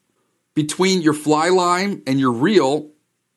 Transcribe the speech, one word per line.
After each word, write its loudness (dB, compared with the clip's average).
Between 0
your 2
fly 0
line 0
and -2
your 0
reel, 0